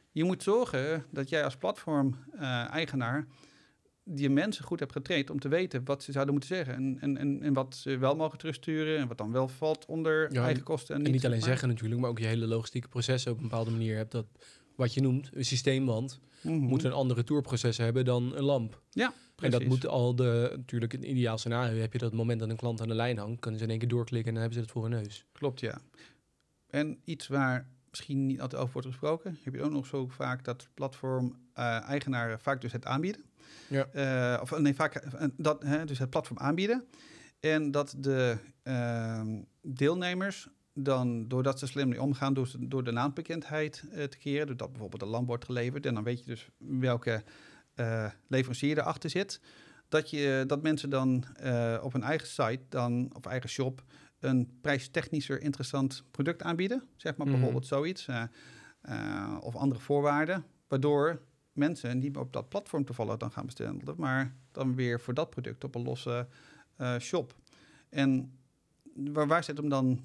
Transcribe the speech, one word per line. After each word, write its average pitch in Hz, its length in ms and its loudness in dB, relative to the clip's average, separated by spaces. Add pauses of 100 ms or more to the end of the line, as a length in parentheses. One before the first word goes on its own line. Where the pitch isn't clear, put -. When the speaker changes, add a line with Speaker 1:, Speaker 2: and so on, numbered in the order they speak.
(100)
Speaker 1:
je - 140 0
moet 180 180 0
zorgen 160 680 2
dat 139 180 -4
jij 151 160 2
als 131 120 -2
platform, 139 600 2 (220)
eh, 127 320 -2
eigenaar 135 560 -2 (800)
die 143 260 0
mensen 175 340 2
goed - 160 -4
hebt 139 120 -4
getraind 139 380 -2
om 143 80 -2
te 139 100 -4
weten 151 360 2
wat 139 180 -2
ze 143 100 -10
zouden 139 220 2
moeten 143 220 0
zeggen 135 180 -2
en, 131 260 -2
en, 139 160 0
en, 139 260 0
en 147 100 4
wat 131 240 0
ze 135 220 -4
wel 131 180 4
mogen 156 220 -2
terugsturen 156 600 -2
en 131 100 0
wat 117 100 -8
dan 110 140 -4
wel 131 160 2
valt 156 380 -2
onder 156 460 2
Speaker 2:
Ja, 123 120 2
Speaker 1:
eigen 127 180 2
kosten 151 320 -4
en - 20 -2
Speaker 2:
en 143 80 0
Speaker 1:
niet, 135 80 6
Speaker 2:
niet 131 120 4
alleen 120 140 4
Speaker 1:
zeg 110 100 0
maar. 131 100 4
Speaker 2:
zeggen 123 160 2
natuurlijk, 113 260 0
maar 123 100 2
ook 117 80 -2
je 113 80 0
hele 113 200 2
logistieke 113 420 -2
proces 127 380 0
op 120 100 -2
een 110 60 -8
bepaalde 113 280 -2
manier 113 260 0
hebt 110 160 -4
dat, 113 140 -2 (500)
wat 123 180 2
je 131 60 2
noemt, 135 320 4
een 135 120 -2
systeemwand, 131 760 2 (200)
Speaker 1:
Mhm. 160 160 -2
Speaker 2:
moet 131 280 4
een 127 80 2
andere 127 280 2
retourproces 123 560 2
hebben 120 280 2
dan 123 320 2
een 143 60 -2
lamp. 131 480 0
Speaker 1:
Ja, 226 160 2
Speaker 2:
En 240 60 0 (240)
dat 131 140 0
Speaker 1:
precies. 120 180 4
Speaker 2:
moet 127 180 4
al 123 300 2
de, 120 400 4
natuurlijk 117 360 -2
in 127 100 -4
een - 80 -4
ideaal 120 280 2
scenario 117 420 0
heb 110 120 -2
je 127 60 0
dat 120 140 -2
moment 113 280 2
dat 110 100 -2
een 113 60 -2
klant 117 240 -2
aan 113 80 -4
de 113 60 0
lijn 117 240 2
hangt, 110 220 -6
kunnen 110 200 -4
ze 113 60 -2
in 110 40 0
één 113 100 0
keer 120 80 0
doorklikken 117 400 0
en 117 60 0
dan 113 80 0
hebben 117 180 -2
ze 113 40 -2
het 110 100 -12
voor 113 160 -2
hun 117 120 0
neus. 104 300 -10
Speaker 1:
Klopt, 135 280 -4
ja. 113 200 -4 (920)
En 151 320 -2
iets 160 240 -8
waar 131 400 0 (220)
misschien 135 360 -2
niet 135 140 0
altijd 131 220 -4
over 127 100 -2
wordt 131 160 -6
gesproken, 151 540 -2
heb 131 120 -6
je 143 80 -4
ook 147 100 2
nog 143 140 -2
zo 135 220 -4
vaak 127 360 -4
dat 123 300 -6
platform, 131 640 -2 (180)
eh, 117 340 0
eigenaren 123 520 -2
vaak 139 200 0
dus 131 120 -6
het 123 140 -6
aanbieden. 160 380 -2 (440)
Speaker 2:
Ja. 135 180 2
Speaker 1:
Eh, 131 560 2
of, 156 160 -4
nee, 143 160 6
vaak, 156 200 2
eh, 143 300 -6 (120)
dat, 151 260 2
hè, 147 220 2
dus 143 140 -4
het 131 120 -2
platform 147 280 -2
aanbieden. 190 460 2 (560)
En 156 300 2
dat 143 280 0
de, 131 380 4 (260)
ehm, 113 800 -2 (220)
deelnemers 180 880 0 (260)
dan, 127 540 0
doordat 131 300 2
ze 143 80 -6
slim 139 220 0
mee 123 140 0
omgaan, 135 320 2
door 135 140 0
ze, 123 200 -8
door 131 160 -2
de 120 80 -2
naambekendheid, 151 1000 -2
eh, 151 120 -6
te 139 140 -8
keren, 147 280 -2
doordat 127 240 -6
bijvoorbeeld 107 320 -10
een 98 60 -6
lamp 117 180 0
wordt 120 180 -4
geleverd, 127 420 -2
en 123 80 0
dan 107 100 -2
weet 120 140 -2
je 123 80 -18
dus 123 220 -10 (100)
welke, 123 640 0 (520)
eh, 113 320 0 (220)
leverancier 131 500 2
erachter 160 320 -2
zit, 196 300 -2 (480)
dat 156 220 2
je, 139 360 2
dat 143 160 0
mensen 151 280 2
dan, 131 340 4 (100)
eh, 117 480 0
op 135 100 -4
hun 127 100 -2
eigen 151 260 -2
site 131 400 0
dan, 123 460 0
of 127 120 -14
eigen 123 240 -4
shop, 131 320 -2 (380)
een 127 400 0
prijstechnischer 143 800 -2
interessant 135 720 -2
product 147 320 -2
aanbieden. 185 400 0 (140)
Zeg - 200 -6
maar 143 100 -2
Speaker 2:
Mhm. 139 100 4
Speaker 1:
bijvoorbeeld 127 300 2
zoiets, 156 420 -2
eh, 120 140 -2 (580)
eh, 104 600 -6
of 113 160 -8
andere 127 240 0
voorwaarden, 147 640 0 (240)
waardoor 147 540 2 (300)
mensen 143 460 0
niet 139 140 0
meer 131 100 -6
op 131 100 -10
dat 120 160 -4
platform 165 360 -2
toevallig 117 320 -4
dan 117 160 -6
gaan 107 140 -6
bestellen, - 340 -6 (160)
maar 135 380 0 (180)
dan 131 220 -2
weer 120 260 0
voor 123 140 -6
dat 156 160 -2
product - 340 -10
op 135 100 -8
een 120 80 -4
losse, 123 440 -4 (500)
eh, 123 220 -2
shop. 139 360 -4 (540)
En 135 440 2 (640)
waar, 147 320 0
waar 160 180 4
zit 147 120 -6
hem 147 120 0
dan, 131 360 4